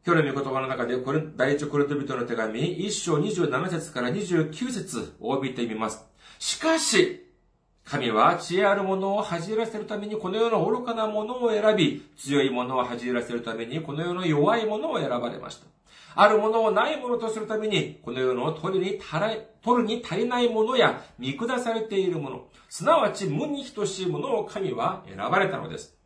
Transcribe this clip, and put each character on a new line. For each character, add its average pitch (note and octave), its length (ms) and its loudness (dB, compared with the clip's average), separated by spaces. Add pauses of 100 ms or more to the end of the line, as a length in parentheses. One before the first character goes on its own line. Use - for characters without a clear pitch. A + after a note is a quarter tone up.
今 E3+ 100 4
日 D#3 80 6
の C#3 100 0
御 C#3 80 -2
言 C3+ 120 -4
葉 C3 80 0
の C3 60 -4
中 B2+ 180 -2
で、 B2 120 -2
こ B2 140 -2
れ、 D#3 100 2 (140)
第 C#3 200 4
一 D3 120 -4
コ D3 120 0
リ C#3+ 60 4
ン - 40 -6
ト D3 100 -2
人 C3 160 -4
の A#2+ 100 -4
手 A#2 100 -2
紙、 A2+ 500 -2
一 G#3 60 -4
章 D#3 280 0
二 G3 140 0
十 E3+ 140 2
七 C#3+ 220 -2
節 D#3+ 220 -6
か B2+ 100 -4
ら B2 80 -2
二 G3 140 -2
十 E3+ 300 2
九 B3+ 180 -4
節 C#3+ 480 -8
を C3 200 -2
見 C3 140 -4
て A#2 140 -2
み A2 80 -4
ま A2 140 -2
す。 - 160 -10 (340)
「し - 200 -4
か D#4+ 200 2
し、 - 400 2 (640)
神 B2+ 260 -2
は C3+ 260 6
知 E3+ 220 -2
恵 G#3 60 4
あ G3+ 100 6
る G3+ 80 -2
者 F#3+ 320 0
を G#3 60 0
恥 E3+ 260 -4
じ A3 100 -4
ら A3+ 80 0
せ A3 120 -8
る - 60 -8
た G#3 140 -8
め G#3 100 -8
に G#3+ 80 -6
こ F3+ 140 -4
の G3+ 80 -2
世 A3+ 120 4
の G#3+ 160 4
愚 B3 200 0
か A#3 80 -4
な A3 120 0
も G#3+ 200 -2
の B3 180 -4
を A#3 80 2
選 G#3+ 240 4
び、 D3 420 2
強 C#3+ 240 2
い C#3 80 4
者 B2 280 0
を B2 80 4
恥 A#2+ 220 -6
じ B2 40 -2
ら A#2+ 100 2
せ A#2+ 120 -6
る A#2 80 -2
た A#2 140 -6
め A#2 100 -4
に D3 160 -4
こ D#3 100 -8
の D3 100 -4
世 F3 120 -2
の F3+ 120 -4
弱 D3+ 320 4
い A3 80 0
者 G#3+ 240 -2
を C#4 100 -2
選 C#3+ 100 -2
ば A#2+ 200 -2
れ - 80 -10
ま - 120 -12
し - 80 -14
た。 - 100 -20 (480)
あ G3+ 140 8
る G#3+ 80 6
も G#3+ 120 2
の A3+ 140 4
を A3 80 4
な A3+ 180 2
い D#4 120 0
も B3 80 -6
の A#3+ 80 0
と A3+ 120 -2
す A3 100 -6
る G#3+ 80 -6
た A3 100 -2
め G#3+ 100 -2
に、 F3+ 360 0
こ A#2 80 -10
の B2 80 -6
世 B2+ 160 2
の C#3+ 180 -2
取 F#3+ 260 -2
る F3+ 60 0
に G3+ 160 -4
足 - 180 -4
ら-、 A3 140 0 (300)
取 A#3+ 180 4
る G3+ 60 0
に A#3+ 140 -2
足 - 140 -6
り A#3 140 0
な B3 100 0
い B3 80 4
も A3 160 2
の B3 140 2
や D3+ 260 4 (140)
見 B2+ 180 -4
下 A#3+ 240 -2
さ A#3 140 -2
れ A3 80 -2
て G3 180 -2
い F#3 100 2
る D#3+ 100 -2
も C3+ 100 -6
の、 - 180 -14 (220)
す - 160 -10
な D#4 120 6
わ A3 140 2
ち - 140 -6
無 F3+ 220 -2
に C#4 180 -6
等 G#3 200 -6
し F#3+ 180 -6
い - 20 -4
も D3+ 140 -2
の A#3 200 0
を - 60 -4
神 F#3+ 260 -6
は B2 360 -4
選 F#2+ 100 -14
ば B2+ 220 0
れ G3 100 2
た - 80 -4
の A#2 100 -10
で - 100 -10
す。」 - 280 -18